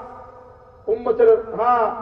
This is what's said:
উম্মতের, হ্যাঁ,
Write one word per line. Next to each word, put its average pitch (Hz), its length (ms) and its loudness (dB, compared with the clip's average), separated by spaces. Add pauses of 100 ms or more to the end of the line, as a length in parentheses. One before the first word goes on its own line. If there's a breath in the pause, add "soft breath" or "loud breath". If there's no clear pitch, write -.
(880)
উম্মতের, 226 500 2 (200)
হ্যাঁ, 233 340 2 (120)